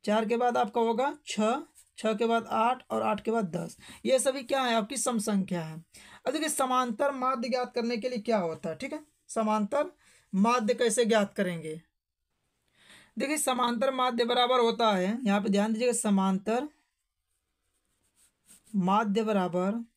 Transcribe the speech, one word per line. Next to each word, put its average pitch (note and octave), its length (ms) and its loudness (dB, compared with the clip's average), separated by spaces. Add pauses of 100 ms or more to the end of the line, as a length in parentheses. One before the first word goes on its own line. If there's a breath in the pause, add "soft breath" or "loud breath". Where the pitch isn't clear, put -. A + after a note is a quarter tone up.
चार G#3+ 200 2
के A#3 120 0
बाद B3 200 2
आपका A#3+ 240 0
होगा A#3+ 340 0 (120)
छः, A3+ 340 0 (360)
छः A3 160 0
के A3 120 0
बाद A3+ 260 0
आठ A#3 400 0
और A3 100 -2
आठ G#3+ 200 -2
के A3 100 -4
बाद G#3+ 240 0
दस। E3 220 -8 (280 loud breath)
ये B3+ 140 4
सभी C4+ 240 -2
क्या C4+ 180 0
है? A#3+ 140 0
आपकी A3+ 220 -2
सम A#3+ 220 -2
संख्या F#3+ 420 -2
है। D#3+ 140 -10 (520 loud breath)
अब C4+ 60 -2
देखिए, D#4 160 -2
समांतर B3+ 640 0
माध्य B3+ 380 -4
ज्ञात B3 260 -2
करने A#3+ 220 -2
के B3+ 120 -4
लिए B3 100 -4
क्या A3 180 0
होता E3 320 -4
है, D#3+ 60 -6
ठीक C4+ 180 -8
है, D4+ 100 -10 (240)
समांतर G#3+ 640 0 (420 soft breath)
माध्य A#3 400 2
कैसे A#3+ 320 2
ज्ञात G#3 280 2
करेंगे? E3 460 -4 (1400 loud breath)
देखिए, C#4+ 200 -2
समांतर B3 560 0
माध्य B3+ 320 0
बराबर B3 340 2
होता A#3 320 4
है, F#3+ 340 0
यहाँ G3+ 160 2
पे G#3+ 80 -2
ध्यान G3+ 240 2
दीजिएगा, A#3+ 200 0
समांतर G3+ 760 0 (2000)
माध्य G3+ 460 2
बराबर G3 600 0 (120)